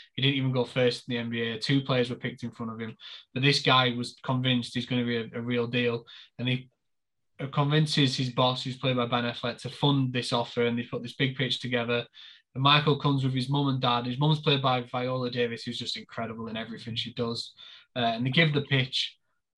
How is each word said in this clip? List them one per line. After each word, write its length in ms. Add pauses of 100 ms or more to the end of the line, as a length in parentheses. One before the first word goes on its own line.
(140)
he 60
didn't 140
even 160
go 140
first 420
in 60
the 60
N 100
B 120
A. 160
Two 220
players 300
were 80
picked 260
in 80
front 220
of 80
him, 160 (360)
but 100
this 180
guy 340
was 280
convinced 500
he's 140
gonna 180
be 120
a, 180
a 60
real 260
deal, 360 (340)
and 120
he 200 (840)
convinces 640
his 140
boss, 320
who's 140
played 200
by 80
Ben 180
Affleck, 360
to 100
fund 420
this 220
offer, 320
and 120
they 60
put 180
this 140
big 220
pitch 240
together. 440 (500)
And 60
Michael 380
comes 240
with 100
his 160
mum 200
and 120
dad. 240
His 140
mum's 220
played 200
by 200 (100)
Viola 400
Davis, 320
who's 160
just 180
incredible 520
in 80
everything 380
she 180
does. 400 (420)
Uh, 40
and 260
they 60
give 220
the 80
pitch, 560 (400)